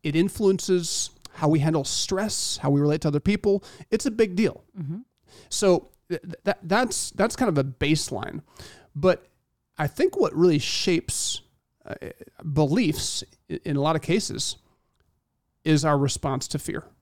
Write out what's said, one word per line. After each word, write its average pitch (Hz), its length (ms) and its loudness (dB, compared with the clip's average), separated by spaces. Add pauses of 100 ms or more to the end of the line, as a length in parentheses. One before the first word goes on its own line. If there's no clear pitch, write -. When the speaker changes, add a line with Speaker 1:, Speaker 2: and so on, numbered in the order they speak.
Speaker 1:
It 151 140 -2
influences 185 920 0 (240)
how 151 140 0
we 156 100 4
handle 151 260 2
stress, - 720 -4
how 139 120 0
we 143 100 4
relate 147 220 2
to 156 60 0
other 147 120 0
people. 202 420 2 (280)
It's 220 160 0
a 254 40 0
big 214 240 2
deal. 196 300 0 (140)
Speaker 2:
Mm-hmm. 165 200 -8 (520)
Speaker 1:
So 180 400 2 (180)
th-, 170 140 -6 (220)
th-, 202 180 0
that's, 220 500 0
that's 233 240 0
kind 247 140 2
of 147 80 2
a 135 60 2
baseline. 143 760 -2 (560)
But 170 300 2 (520)
I 151 80 -2
think 359 320 0
what - 160 2
really 160 240 6
shapes, - 840 -2 (440)
uh, - 100 -12 (580)
beliefs 151 720 0 (260)
i-, 80 140 -6
in 143 120 -2
a 139 60 0
lot 160 140 2
of 151 60 -2
cases - 540 -4 (1080)
is 151 200 2
our 147 140 4
response 135 500 -2
to 151 100 -6
fear. - 260 -8 (180)